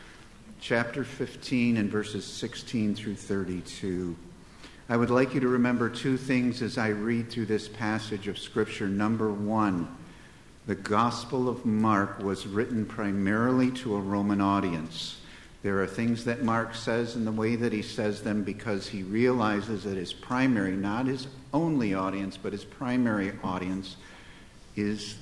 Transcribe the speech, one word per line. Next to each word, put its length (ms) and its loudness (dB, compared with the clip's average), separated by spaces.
chapter 420 0
fifteen 760 0
and 140 2
verses 340 -4
sixteen 680 -2
through 220 -6
thirty-two. 1000 -4
I 80 2
would 140 4
like 240 4
you 60 2
to 80 4
remember 420 4
two 260 0
things 460 2
as 160 -2
I 100 2
read 420 0
through 160 -2
this 220 0
passage 600 -4
of 100 -4
Scripture. 500 -2
Number 440 2
one, 560 2
the 100 0
Gospel 720 0
of 180 -2
Mark 540 4
was 260 -2
written 400 0
primarily 840 2
to 240 -2
a 40 0
Roman 400 2
audience. 800 0
There 200 2
are 40 2
things 400 0
that 180 0
Mark 320 2
says 400 0
in 80 0
the 80 0
way 240 2
that 160 0
he 100 0
says 400 -2
them 220 0
because 420 -2
he 160 -6
realizes 800 2
that 140 -2
his 160 -4
primary, 640 2
not 300 0
his 200 -2
only 400 2
audience, 440 -2
but 160 -4
his 120 -6
primary 680 0
audience 540 -4
is 460 -2